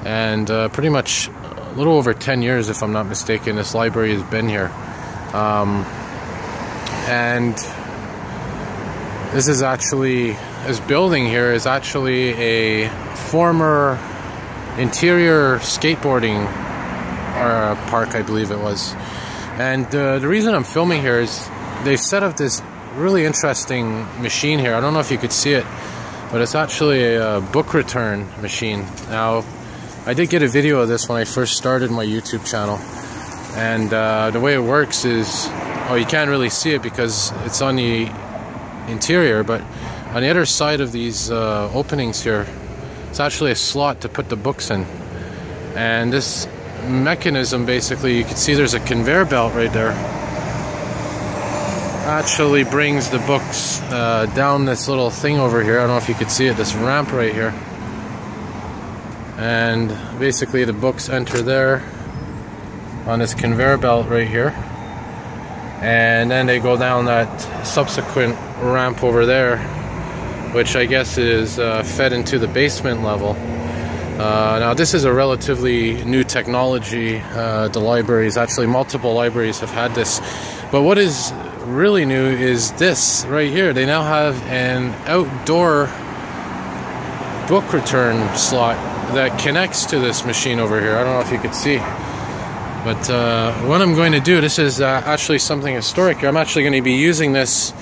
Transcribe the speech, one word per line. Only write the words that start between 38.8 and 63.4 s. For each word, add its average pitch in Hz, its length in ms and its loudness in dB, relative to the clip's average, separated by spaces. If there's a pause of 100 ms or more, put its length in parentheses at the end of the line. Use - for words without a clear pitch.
interior, 117 560 4
but 110 180 -2 (500)
on 120 100 0
the 135 60 2
other 170 160 4
side 147 360 0
of 127 100 -2
these, 117 400 -4
uh, 107 420 0
openings 131 480 -2
here, 107 280 0 (640)
it's - 100 -4
actually 143 320 0
a 107 40 0
slot 143 440 -2
to 120 80 -8
put - 200 -6
the 117 80 -4
books 123 360 -4
in. 95 120 -2 (920)
And 117 360 0
this - 360 -4 (380)
mechanism, 131 800 0
basically, 123 500 0
you 117 80 2
can 110 120 -6
see 147 180 2
there's 139 180 4
a 117 80 0
conveyor 127 440 2
belt 120 280 2
right 117 200 0
there. 113 180 2 (2250)
Actually 151 560 2
brings 143 480 0
the 127 80 0
books, - 720 -2
uh, 113 440 2
down 139 300 2
this 127 240 0
little 127 220 2
thing 147 300 0
over 120 220 4
here. 113 160 4
I - 20 4
don't 120 80 2
know 123 80 2
if 117 120 0
you 117 60 -2
could 113 160 -2
see 131 160 2
it, 117 100 2
this 104 200 -2
ramp 135 360 0
right 113 220 0
here. 110 180 -2 (1800)
And 113 560 2 (280)
basically 127 440 2
the 117 80 2
books 127 360 -2
enter 127 340 -2
there 131 400 2 (1200)
on 117 120 0
this 113 160 0
conveyor 127 440 2